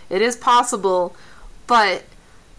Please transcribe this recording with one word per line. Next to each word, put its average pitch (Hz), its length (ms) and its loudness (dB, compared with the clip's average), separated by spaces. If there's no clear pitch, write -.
it 190 140 0
is 233 120 -2
possible, 196 800 0
but 214 360 2